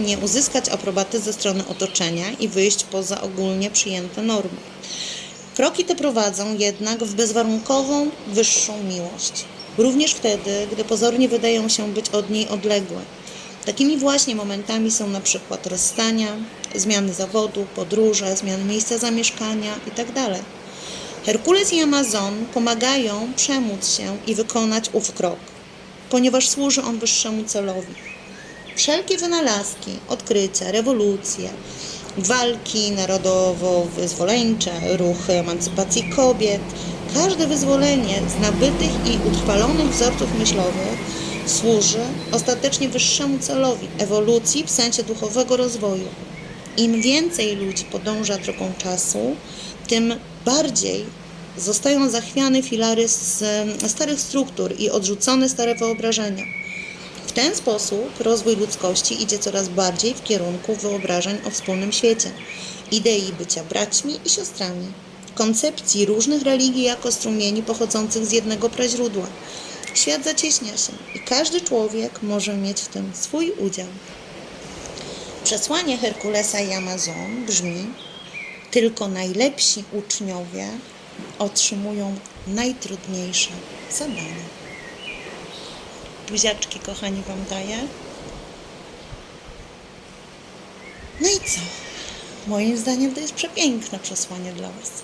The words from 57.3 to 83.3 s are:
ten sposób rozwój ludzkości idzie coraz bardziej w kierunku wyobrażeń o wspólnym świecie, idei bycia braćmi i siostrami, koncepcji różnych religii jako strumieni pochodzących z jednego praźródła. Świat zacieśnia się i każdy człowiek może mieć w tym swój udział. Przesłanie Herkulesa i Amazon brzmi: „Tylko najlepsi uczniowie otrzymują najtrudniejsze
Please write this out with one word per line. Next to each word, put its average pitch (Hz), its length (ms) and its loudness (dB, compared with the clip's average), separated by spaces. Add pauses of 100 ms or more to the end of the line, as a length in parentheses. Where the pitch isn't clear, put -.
ten 285 240 2
sposób 214 640 0
rozwój 220 360 4
ludzkości 202 680 0
idzie 208 160 0
coraz 196 300 0
bardziej 185 460 2
w - 80 -10
kierunku 180 520 0
wyobrażeń 202 720 0
o 208 40 -2
wspólnym 196 420 -2
świecie, 226 380 4 (600)
idei 208 480 2
bycia 165 260 -4
braćmi 208 600 -2
i 339 60 0
siostrami, 180 560 -2 (480)
koncepcji 220 720 2
różnych 233 360 2
religii 262 400 4
jako 240 300 0
strumieni 214 500 0
pochodzących 220 640 0
z - 60 0
jednego 220 380 2
praźródła. 233 560 0 (680)
Świat 294 300 2
zacieśnia 302 520 0
się - 160 -2 (220)
i - 60 -8
każdy 320 400 2
człowiek 226 640 0
może 208 340 -2
mieć 196 240 -2
w - 80 -8
tym 190 260 -6
swój 330 360 -2
udział. 185 360 -2 (1600)
Przesłanie 285 540 0
Herkulesa 208 640 0
i 196 120 0
Amazon 185 720 -4
brzmi: 180 400 0 (840)
„Tylko 226 380 4
najlepsi 190 840 0
uczniowie 190 760 -4 (720)
otrzymują 202 760 0 (320)
najtrudniejsze 190 1040 -4 (420)